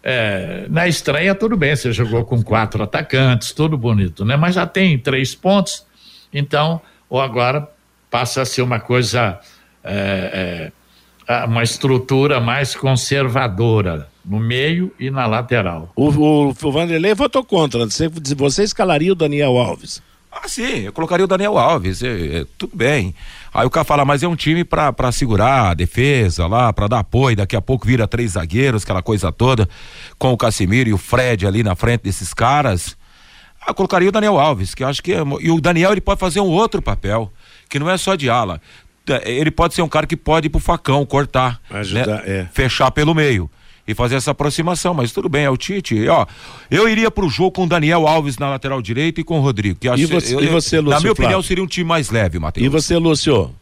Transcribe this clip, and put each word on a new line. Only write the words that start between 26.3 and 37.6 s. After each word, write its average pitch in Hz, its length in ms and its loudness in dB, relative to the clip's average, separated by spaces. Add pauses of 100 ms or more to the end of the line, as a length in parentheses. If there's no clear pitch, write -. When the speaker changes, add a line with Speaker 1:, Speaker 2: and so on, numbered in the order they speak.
Speaker 3:
lá, 113 240 2
pra 101 160 -2
dar 117 120 0
apoio, 123 360 2
daqui 101 220 -2
a 95 60 -2
pouco 127 240 -2
vira 113 200 2
três 117 260 -4
zagueiros, 101 500 0
aquela 92 180 -2
coisa 95 320 -2
toda, 120 340 2 (520)
com 131 140 2
o 120 40 2
Casimiro 110 540 0
e - 20 2
o 98 60 0
Fred 120 480 0
ali 101 160 0
na 101 120 0
frente 117 280 0
desses 95 320 -6
caras. 123 600 0 (680)
Ah, - 80 -6
eu 175 40 -2
colocaria 185 360 2
o - 20 -4
Daniel 208 260 2
Alves, 139 360 0
que 135 100 -6
eu 127 40 -2
acho 139 140 -4
que 175 120 -2
é, 175 60 0 (200)
e 165 100 0
o 165 120 4
Daniel, 175 300 4
ele 196 80 0
pode 202 200 -2
fazer 185 200 0
um 196 100 2
outro 196 320 2
papel, 101 500 -4 (360)